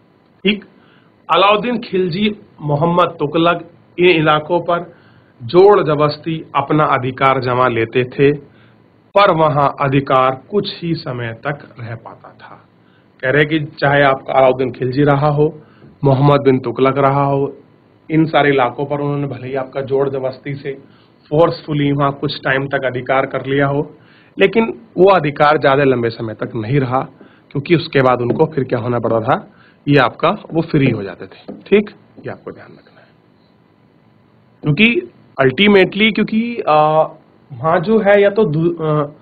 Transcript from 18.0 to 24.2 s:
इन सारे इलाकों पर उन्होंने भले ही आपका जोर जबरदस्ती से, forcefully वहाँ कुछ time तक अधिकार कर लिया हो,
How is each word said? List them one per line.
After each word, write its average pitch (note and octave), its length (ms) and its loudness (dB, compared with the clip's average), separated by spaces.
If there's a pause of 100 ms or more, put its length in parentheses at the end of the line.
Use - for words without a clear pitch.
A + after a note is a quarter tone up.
इन D#3+ 140 2
सारे C#3+ 240 2
इलाकों C3 360 0
पर C#3+ 140 -6
उन्होंने C#3+ 280 -4
भले B2 200 -12
ही C3 80 -8
आपका C3 260 -6
जोर C3+ 280 -2
जबरदस्ती C3 460 -8
से, C#3 160 -12 (580)
forcefully D3+ 640 0
वहाँ C#3 200 0
कुछ D3 320 -6
time C3+ 240 -2
तक C#3 180 -4
अधिकार C3 400 -2
कर C3 200 -6
लिया C#3 220 0
हो, C#3+ 280 -4 (440)